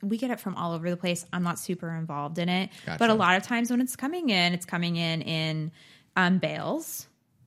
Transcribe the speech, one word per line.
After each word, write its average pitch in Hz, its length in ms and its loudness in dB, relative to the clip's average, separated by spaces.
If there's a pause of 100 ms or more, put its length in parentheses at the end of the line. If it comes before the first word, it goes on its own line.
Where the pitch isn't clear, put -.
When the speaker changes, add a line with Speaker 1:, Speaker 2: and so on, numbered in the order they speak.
Speaker 1:
we 208 140 0
get 247 120 -2
it 233 100 -2
from 185 180 -6
all 170 160 -2
over 165 180 -2
the 175 60 -2
place. 175 360 -2
I'm 175 100 0
not 175 140 0
super 175 380 -6
involved 160 420 -4
in 175 120 0
it, 185 200 0 (160)
but 160 100 -4
a - 20 -8 (100)
Speaker 2:
Gotcha. 220 80 6
Speaker 1:
lot 185 220 6
of 190 60 0
times 240 280 0
when 247 100 2
it's 254 140 -2
coming 311 340 -2
in, 180 240 4
it's 175 120 -6
coming 175 320 -2
in, 165 260 0
in, 160 480 -2 (440)
um, 185 220 6
bales. 156 720 -4 (400)